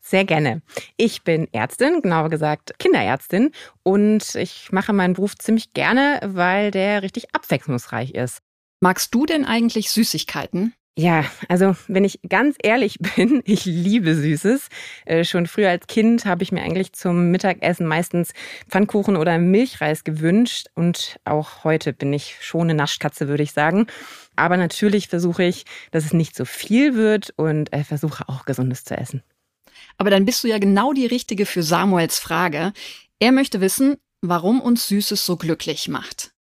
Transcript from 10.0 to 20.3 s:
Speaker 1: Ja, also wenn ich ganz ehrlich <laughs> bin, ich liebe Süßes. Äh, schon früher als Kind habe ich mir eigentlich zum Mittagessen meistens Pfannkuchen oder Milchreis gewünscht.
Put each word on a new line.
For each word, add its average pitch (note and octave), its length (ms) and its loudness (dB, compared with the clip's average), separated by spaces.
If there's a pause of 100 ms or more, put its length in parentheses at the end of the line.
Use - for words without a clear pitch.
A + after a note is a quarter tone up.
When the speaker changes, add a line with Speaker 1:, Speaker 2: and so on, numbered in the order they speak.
Speaker 1:
Ja, D#3+ 280 4 (240)
also F3+ 260 4 (140)
wenn G3 160 2
ich - 140 -2 (100)
ganz A#3 320 2
ehrlich A3 460 0
<laughs> - 80 -6
bin, B3+ 300 4
ich G3 200 0
liebe F3 500 2
Süßes. D#3+ 540 0 (360)
Äh, E3 200 2
schon F3 220 0
früher G3+ 220 0
als F3+ 180 -2
Kind A3+ 380 2
habe F3+ 180 0
ich - 80 -6
mir F#3 100 -2
eigentlich F3+ 320 -4
zum F3 380 2
Mittagessen F3+ 560 0
meistens E3+ 440 -2 (380)
Pfannkuchen G3+ 480 2
oder E3 220 2
Milchreis F3 640 2
gewünscht. E3 720 0